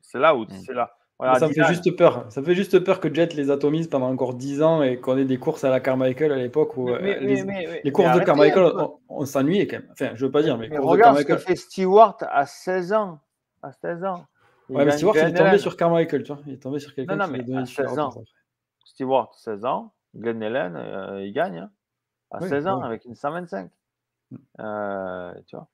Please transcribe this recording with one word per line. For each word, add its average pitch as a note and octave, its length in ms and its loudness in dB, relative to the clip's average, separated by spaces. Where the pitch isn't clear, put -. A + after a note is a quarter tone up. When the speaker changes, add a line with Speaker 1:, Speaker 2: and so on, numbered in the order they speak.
Speaker 1:
C'est - 160 -12
là D3 180 4
où, A2+ 100 -4
Speaker 2:
Mm. G2 40 -20
Speaker 1:
c'est B2+ 80 -12
là. A#2+ 220 -4
Speaker 3:
Mais B2+ 80 -2
Speaker 1:
Voilà, B2+ 120 4
Speaker 3:
ça D#3+ 80 4
me C#3+ 60 -2
fait D#3 80 0
Speaker 1:
Dylan. D#3+ 80 4
Speaker 3:
juste E3+ 260 0
peur. B2 360 4
Ça C#3 100 -8
me C#3+ 60 -8
fait F3 80 4
juste F#3 240 4
peur F#3 200 2
que E3+ 140 -4
Jet E3+ 220 0
les C#3+ 160 0
atomise D3 360 0
pendant C3 220 -2
encore B2+ 240 -2
dix C#3 300 -4
ans D#3+ 180 4
et B2+ 180 0
qu'on C3 180 0
ait C3+ 80 2
des C3 120 0
courses D#3 260 -4
à C3+ 60 2
la C3 100 2
Carmichael C3 520 0
à C3+ 40 0
l'époque C3 420 -2
où, B2 100 -4
Speaker 1:
Mais, A#2+ 60 0
Speaker 3:
euh, A#2 60 -2
Speaker 1:
mais, - 200 -2
Speaker 3:
les, C3+ 160 0
Speaker 1:
mais, C3 80 -4
mais, F#3+ 240 -8
Speaker 3:
les E3+ 180 -10
Speaker 1:
mais C#3 60 0
Speaker 3:
courses F3 160 4
de - 60 4
Speaker 1:
arrêtez - 120 2
Speaker 3:
Carmichael, D3+ 380 6
Speaker 1:
un D#3 80 6
peu. E3+ 100 -4
Speaker 3:
on, - 260 -6
on - 200 -8
s'ennuyait D3+ 400 0
quand A2+ 100 -8
même. - 140 -16
Enfin, A2+ 240 -8
je C3 100 -4
veux B2+ 60 0
pas D3 100 4
dire, D3 160 2
mais A2+ 100 -8
Speaker 1:
Mais D3+ 100 -6
Speaker 3:
courses C#3 100 0
de E3 40 4
Speaker 1:
regarde A#3 260 8
ce D4 40 4
que C#4 60 -2
Speaker 3:
Carmichael. - 200 0
Speaker 1:
fait F3+ 140 -2
Stewart F#3+ 600 4
à C#3 260 0
seize F#3 440 -6
ans. G3 280 -2
À C#3 100 -14
seize E3+ 320 -10
ans. F3+ 220 -8
Il C3 100 -6
Speaker 3:
Ouais, C#3+ 60 2
mais D3 60 4
Speaker 1:
gagne D3 80 2
Speaker 3:
Stewart, F3+ 180 2
il D#3 40 4
est - 60 4
Speaker 1:
Glen E3 100 0
Speaker 3:
tombé F3 140 6
Speaker 1:
Helen. G3+ 100 6
Speaker 3:
sur F#3 180 -4
Carmichael, E3 460 2
tu D3 100 -12
vois. C#3+ 140 -14
Il C3+ 60 -12
est C3 40 -14
tombé C#3 220 -8
sur - 160 -14
quelqu'un E3 200 -6
Speaker 1:
Non, G3+ 40 -6
non, G3 60 0
Speaker 3:
qui D3 80 -8
lui - 20 -8
a - 20 -6
Speaker 1:
mais B2 80 -8
Speaker 3:
donné C3 120 -6
Speaker 1:
à C3 40 -4
Speaker 3:
une B2 60 -6
super C3 220 -4
Speaker 1:
seize C3 100 -4
ans. C#3+ 100 -4
Speaker 3:
place - 80 -14
après. A2+ 140 -20
Speaker 1:
Stewart, C3 500 -2
seize G#2+ 300 -10
ans. G3 280 -6
Glen A2+ 260 -6
Helen, C#3+ 340 -4
euh, G2 480 -10
il G2+ 100 -12
gagne, E3+ 260 -4
hein. G3+ 100 -16
À G#2 100 -10
Speaker 3:
Oui, F#3 80 -8
Speaker 1:
seize C#3+ 160 -2
ans, F#3+ 140 -2
Speaker 3:
oui. D3 80 -8
Speaker 1:
avec A2+ 180 -10
une A#2+ 80 -18
cent D3 160 -8
vingt-cinq. F3 400 -10
Speaker 3:
Mm. B2+ 40 -16
Speaker 1:
Euh, G2 720 -8
tu - 80 -20
vois. - 180 -16